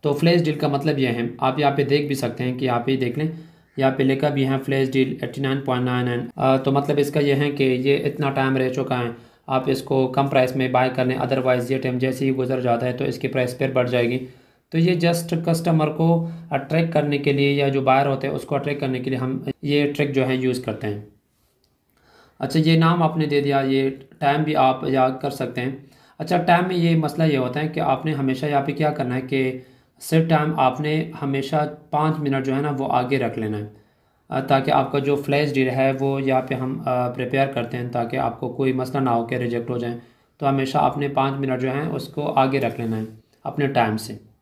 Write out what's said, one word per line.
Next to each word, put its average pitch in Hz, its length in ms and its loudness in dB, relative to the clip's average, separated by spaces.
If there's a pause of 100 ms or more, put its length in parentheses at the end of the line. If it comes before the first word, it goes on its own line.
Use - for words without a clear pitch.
तो 147 100 0
flash 165 300 4
deal 151 140 0
का 147 120 -2
मतलब 139 300 0
ये 131 100 2
है, 117 320 -4
आप 131 200 0
यहाँ 139 160 2
पे 143 80 2
देख 143 240 0
भी 139 60 0
सकते 127 300 -4
हैं 127 120 -2
कि 131 100 -4
यहाँ 120 140 0
पे 131 160 0
देख 127 220 -2
लें, 160 200 -4 (400)
यहाँ 135 140 4
पे 135 120 0
लिखा 135 240 2
भी 135 160 0
है 135 140 0
Flash 135 320 0
deal 131 340 0
एटी 127 160 -8
नाइन 135 200 -2
पॉइंट 127 240 -2
नाइन 123 220 0
नाइन। 123 320 -4
अ, 131 180 4
तो 135 160 0
मतलब 143 260 0
इसका 143 220 0
ये 143 140 2
है 143 160 0
कि 143 140 0
ये 131 320 2
इतना 143 340 -2
time 135 260 0
रह 127 120 0
चुका 127 280 -2
है, 120 380 -8 (140)
आप 131 200 0
इसको 131 400 0
कम 139 200 0
price 131 280 2
में 127 160 0
बाय 127 180 4
कर 127 160 0
लें, 127 120 0
otherwise 127 520 0
ये 131 80 0
time 127 200 -2
जैसे 131 260 0
ही 135 60 4
गुजर 131 300 0
जाता 123 260 2
है 123 60 0
तो 127 120 -4
इसकी 135 240 -4
price 123 300 -2
फिर 131 140 0
बढ़ 123 160 2
जाएगी। 120 300 0 (540)
तो 160 60 0
ये 175 180 4
just 170 520 0
customer 160 380 2
को 165 460 2 (200)
attract 160 400 0
करने 147 260 2
के 143 140 2
लिए 139 200 4
या 139 160 2
जो 135 140 0
buyer 131 240 4
होते 135 200 -2
हैं 156 80 -2
उसको - 200 -4
attract 143 260 -2
करने 131 200 -2
के 131 100 -4
लिए 131 80 -2
हम 127 260 -4 (200)
ये 143 280 2
trick 139 200 0
जो 131 120 2
है 131 120 0
यूज़ 127 280 0
करते 110 220 -6
हैं। 104 220 -6 (1300)
अच्छा, 156 200 0
ये 160 160 4
नाम 165 260 4
आपने 156 240 0
दे 143 140 2
दिया, 139 200 2
ये 135 480 0 (120)
time 151 240 2
भी 151 100 -2
आप 131 300 4
याद 131 380 2
कर 143 80 -2
सकते 127 300 -6
हैं। 131 300 -6 (280)
अच्छा, 165 200 0
time 175 300 2
में 185 80 -2
ये 170 200 4
मसला 160 280 0
ये 151 120 4
होता 127 240 -2
है 151 80 -2
कि 160 120 -4
आपने 143 320 0
हमेशा 135 340 -2
यहाँ 143 160 2
पे 147 100 -4
क्या 151 180 0
करना 127 240 -4
है 131 60 -2
कि 131 460 -2 (340)
सेट 160 280 2
time 156 300 2
आपने 151 560 0
हमेशा 139 500 -2 (280)
पाँच 151 260 0
मिनट 135 260 0
जो 131 100 0
है 135 80 0
ना 151 80 -2
वो 135 140 -4
आगे 127 340 0
रख 117 200 -2
लेना 107 180 -4
है, 107 280 -12 (460)
अ, 135 100 -2
ताकि 135 300 2
आपका 143 280 2
जो 139 180 0
flash 143 360 0
डील 131 160 2
है 135 240 2
वो 135 260 -2
यहाँ 131 240 2
पे 131 120 -4
हम, 131 240 -6
अ, 123 300 -2
prepare 131 400 0
करते 135 280 -4
हैं 123 140 -6
ताकि 120 260 -4
आपको 127 320 -4
कोई 131 240 -2
मसला 127 280 -2
ना 127 100 0
हो 117 160 0
के 127 120 -4
reject 120 320 -4
हो 120 80 -2
जाए। 120 220 -6 (400)
तो 147 60 0
हमेशा 135 320 0
आपने 143 300 2
पाँच 139 320 0
मिनट 131 200 -2
जो 131 100 0
हैं 143 180 -4
उसको 147 340 -6
आगे 135 360 2
रख 117 220 -2
लेना 113 160 -4
है 110 100 -4 (380)
अपने 139 240 -2
time 117 280 2
से। 107 240 -10 (220)